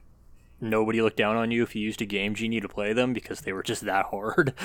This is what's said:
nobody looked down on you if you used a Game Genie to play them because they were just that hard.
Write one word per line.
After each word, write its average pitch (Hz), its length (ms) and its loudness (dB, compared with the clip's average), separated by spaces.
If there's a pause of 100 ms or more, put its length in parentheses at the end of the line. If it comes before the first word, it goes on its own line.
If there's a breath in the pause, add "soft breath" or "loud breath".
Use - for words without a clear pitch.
(600)
nobody 110 400 2
looked 110 160 2
down 110 200 2
on 117 140 0
you 117 120 2
if - 120 -2
you 110 60 -4
used 107 220 -2
a - 20 -4
Game 101 300 -2
Genie 113 260 -2
to 101 80 -4
play 104 240 -2
them 123 220 2
because - 280 -6
they 98 120 -6
were 95 80 -6
just - 240 -4
that 95 200 2
hard. 110 460 0 (120)